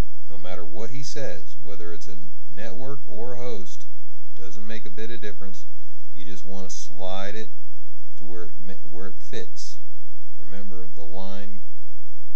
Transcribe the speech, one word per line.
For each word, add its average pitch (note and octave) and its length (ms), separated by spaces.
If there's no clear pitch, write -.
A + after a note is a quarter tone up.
no E2+ 80
matter F2+ 280
what A2 240
he C3+ 140
says, A#2+ 600
whether - 300
it's - 140
a - 100
network B2+ 540
or A#2+ 260
a A#2+ 40
host, A#2 480
doesn't - 300
make A2 180
a - 40
bit A2+ 220
of A2+ 100
difference. G2+ 440
You - 100
just F#2 200
wanna F#2+ 240
slide F#2+ 680
it A2 140
to - 60
where F2 220
it - 60
ma-, F#2 100
where G2 180
it F#2+ 80
fits. - 640
Remember, G2+ 560
the - 80
line, G3 560